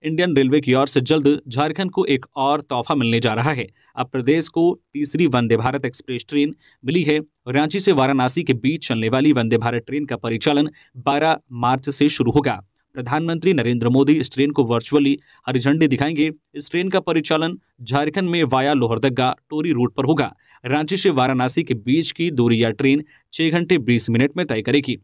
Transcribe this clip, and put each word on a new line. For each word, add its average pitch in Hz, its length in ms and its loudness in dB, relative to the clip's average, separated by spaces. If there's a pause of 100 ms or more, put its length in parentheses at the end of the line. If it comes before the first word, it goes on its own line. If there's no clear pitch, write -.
इंडियन 160 320 0
रेलवे 135 240 4
की 123 140 2
ओर 135 120 2
से 139 140 0
जल्द 147 480 2
झारखंड 151 420 -4
को 190 140 -2
एक 135 220 -2 (100)
और 143 240 0
तोहफा 123 340 -4
मिलने 117 260 0
जा 113 140 0
रहा 123 180 -2
है। 127 140 -6 (300)
अब 127 100 -6
प्रदेश 139 420 0
को 170 320 0 (120)
तीसरी 147 340 0
वंदे 120 300 2
भारत 135 280 -2
एक्सप्रेस 123 440 -10
ट्रेन 147 260 0 (300)
मिली 165 180 0
है। 151 160 0 (300)
रांची 147 320 -2
से 190 120 2
वाराणसी 135 500 2
के 156 120 0
बीच 131 340 -4
चलने 113 200 -2
वाली 135 240 2
वंदे 117 260 2
भारत 117 280 -2
ट्रेन 147 180 -6
का 127 120 -8
परिचालन 143 540 0 (260)
बारह 143 420 0 (140)
मार्च 127 380 -2
से 143 180 2
शुरू 131 220 0
होगा। 127 340 0 (300)
प्रधानमंत्री 165 580 -2
नरेंद्र 120 360 0
मोदी 135 240 4
इस 151 200 0
ट्रेन 139 180 0
को 143 140 0
वर्चुअली 135 540 0 (300)
हरी 131 100 0
झंडी 147 300 2
दिखाएंगे। 147 420 0 (240)
इस 147 160 -10
ट्रेन 180 180 -2
का 185 120 0
परिचालन 165 580 -2 (240)
झारखंड 151 480 -2
में 170 140 0
वाया 131 280 0
लोहरदग्गा 123 640 0 (160)
टोरी 156 220 -2
रूट 120 220 0
पर 135 100 -2
होगा। 139 300 0 (320)
रांची 151 300 -2
से 196 140 2
वाराणसी 127 520 0
के 127 120 -2
बीच 123 380 -2
की 170 180 -4
दूरी 117 260 2
यह 113 140 2
ट्रेन 135 340 0 (280)
छह 160 180 0
घंटे 170 280 0
बीस 120 320 0
मिनट 123 260 2
में 175 100 2
तय 110 160 -4
करेगी। 131 420 0